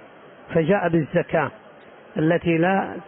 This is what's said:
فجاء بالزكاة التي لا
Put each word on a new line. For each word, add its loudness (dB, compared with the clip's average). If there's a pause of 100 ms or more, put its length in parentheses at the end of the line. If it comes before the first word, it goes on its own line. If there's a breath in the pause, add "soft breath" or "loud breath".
(540)
فجاء 2
بالزكاة 0 (640)
التي 2
لا 0 (120)